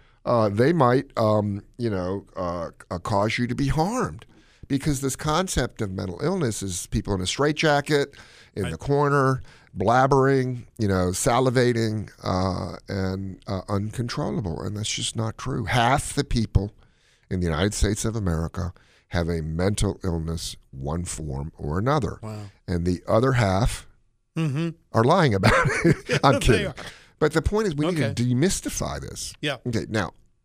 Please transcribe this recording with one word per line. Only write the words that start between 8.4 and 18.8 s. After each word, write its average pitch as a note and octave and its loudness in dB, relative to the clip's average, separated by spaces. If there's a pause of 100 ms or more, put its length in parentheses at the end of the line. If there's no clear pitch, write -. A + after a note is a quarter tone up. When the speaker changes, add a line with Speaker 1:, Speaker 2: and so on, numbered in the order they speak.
Speaker 1:
in G2 -4
Speaker 2:
Right. - -2
Speaker 1:
the - -8
corner, C#3 2 (360)
blabbering, B2+ 4 (140)
you G#2+ 2
know, F#2 2
salivating, A#2+ 2 (140)
uh, F#2 -2 (120)
and, F#2+ -4
uh, F#2+ -6
uncontrollable. A2+ -4
And G2+ -6
that's G#2+ -6
just - -6
not A2+ -4
true. C3 -6
Half B2 0
the C#3+ 0
people G#2 0 (560)
in F#2 -2
the F2+ 0
United E2+ 2
States - 0
of A2+ -2
America E2+ -2 (360)